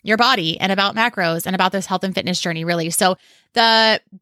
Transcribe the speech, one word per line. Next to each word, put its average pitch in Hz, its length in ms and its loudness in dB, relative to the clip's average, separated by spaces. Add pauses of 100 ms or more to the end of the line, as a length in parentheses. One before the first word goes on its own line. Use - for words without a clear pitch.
your 214 140 0
body 214 420 0
and 190 140 0
about 202 240 0
macros 185 500 -2
and 185 80 -2
about 185 160 2
this 190 140 -4
health 185 180 -4
and 190 120 -4
fitness - 260 -4
journey, 165 240 -6
really. 170 240 -2
So 185 300 0 (340)
the 220 480 4 (200)